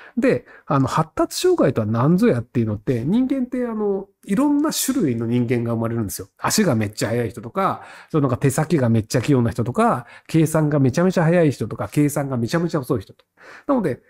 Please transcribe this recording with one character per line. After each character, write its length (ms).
で、 300
あ 140
の、 80
発 260
達 260
障 160
害 200
と 60
は 40
何 320
ぞ 100
や 120
っ 40
て 160
い 40
う 20
の 80
っ 60
て、 260
人 220
間 160
っ 20
て 220
あ 80
の、 320
い 100
ろ 140
ん 140
な 100
種 300
類 120
の 120
人 200
間 160
が 100
生 80
ま 80
れ 60
る 60
ん 40
で 40
す 100
よ。 80
足 240
が 100
め 140
っ 20
ち 160
ゃ 40
速 160
い 40
人 120
と 100
か、 320
そ 80
の 60
な 60
ん 20
か 60
手 120
先 300
が 100
め 120
っ 20
ち 120
ゃ 60
器 120
用 100
な 80
人 120
と 100
か、 340
計 220
算 220
が 100
め 120
ち 80
ゃ 40
め 80
ち 80
ゃ 40
速 200
い 80
人 160
と 100
か、 140
計 180
算 200
が 80
め 100
ち 80
ゃ 40
め 80
ち 60
ゃ 60
遅 180
い 40
人 120
と。 120
な 80
の 80
で、 260